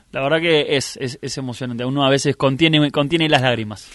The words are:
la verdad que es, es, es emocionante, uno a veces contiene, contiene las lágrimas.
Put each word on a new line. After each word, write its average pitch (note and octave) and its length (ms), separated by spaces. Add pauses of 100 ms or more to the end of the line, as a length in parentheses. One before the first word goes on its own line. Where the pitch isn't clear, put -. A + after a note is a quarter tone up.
(120)
la C3+ 100
verdad D#3 180
que D#3 360
es, - 220
es, C3+ 220
es C3+ 160
emocionante, B2 480
uno C3+ 220
a - 20
veces C#3 280
contiene, D3 540
contiene D#3 380
las C#3 140
lágrimas. A2+ 520